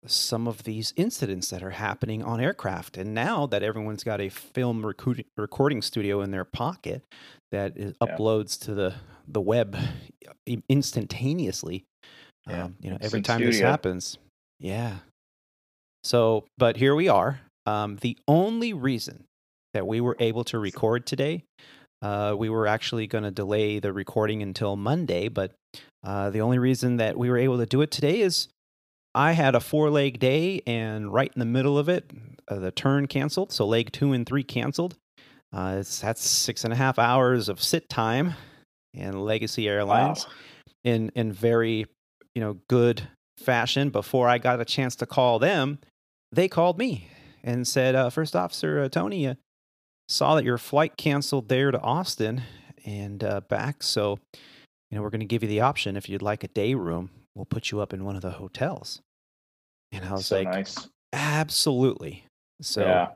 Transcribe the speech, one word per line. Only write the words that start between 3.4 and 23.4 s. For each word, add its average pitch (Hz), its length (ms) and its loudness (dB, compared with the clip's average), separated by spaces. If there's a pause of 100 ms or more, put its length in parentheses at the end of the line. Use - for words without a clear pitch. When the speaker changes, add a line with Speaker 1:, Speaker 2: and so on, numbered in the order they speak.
Speaker 1:
that 101 160 0
everyone's 107 420 -4
got 104 160 -2
a 98 80 -4
film 120 540 -4
recu-, 117 420 -4 (120)
recording 123 460 -4
studio 101 380 -4
in 98 100 -6
their 92 140 -6
pocket - 580 -8 (480)
that 98 260 -6
is, 101 240 -10
Speaker 2:
Yeah. 113 160 -2
Speaker 1:
uploads 107 460 0
to 107 120 -8
the, 95 200 -2 (320)
the - 140 -4
web 104 360 0 (720)
i-, 117 200 -4
instantaneously, 127 1160 -2 (640)
Speaker 2:
Yeah, 87 160 -6
Speaker 1:
um, 90 160 -12
you 98 100 -10
know, 92 60 -6
every 107 220 -4
Speaker 2:
instant 101 80 -4
Speaker 1:
time 117 140 2
this 120 160 4
Speaker 2:
studio. 117 140 4
Speaker 1:
happens. 92 480 -2 (420)
Yeah. 98 380 -6 (1040)
So, 113 400 2 (120)
but 117 200 4
here 135 180 4
we 170 140 2
are. 123 320 4 (260)
Um, 104 300 -2
the 117 200 -4 (120)
only 220 440 4
reason 131 520 -4 (500)
that 95 120 -2
we 110 140 0
were 120 200 0
able 113 240 0
to - 140 -6
record 110 480 0
today, 151 360 -2 (600)
uh, 104 360 -2
we 110 100 -2
were 110 180 0
actually 110 400 0
gonna 107 260 -2
delay 104 480 0